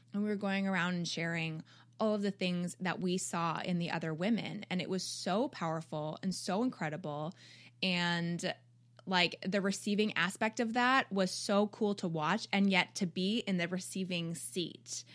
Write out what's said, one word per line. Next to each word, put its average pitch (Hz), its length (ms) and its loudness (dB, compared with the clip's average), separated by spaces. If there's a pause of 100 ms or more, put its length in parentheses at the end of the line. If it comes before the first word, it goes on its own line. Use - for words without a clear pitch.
(140)
and 202 100 0
we 208 60 0
were 208 60 0
going 196 320 0
around 180 280 2
and 170 120 -2
sharing 160 560 -2 (360)
all 214 140 4
of 208 80 0
the 202 100 0
things 180 480 -2
that 180 200 0
we 185 180 2
saw 170 440 0
in 175 180 0
the 170 100 -2
other 165 240 -2
women. 196 560 -2
And 180 120 -2
it - 80 -4
was 185 140 -4
so 208 460 -2
powerful 160 720 -4
and 185 140 -2
so 190 260 -2
incredible. 156 720 -4 (480)
And, 175 720 0 (540)
like, 180 340 4
the 196 200 0
receiving 202 540 0
aspect 202 440 0
of 226 140 0
that 247 380 4
was 190 200 2
so 208 360 2
cool - 280 0
to - 120 -4
watch. 165 460 0
And 196 160 6
yet 180 260 4
to 196 120 0
be 190 320 0
in 190 180 0
the 170 100 2
receiving 180 680 -4
seat, - 680 -6 (120)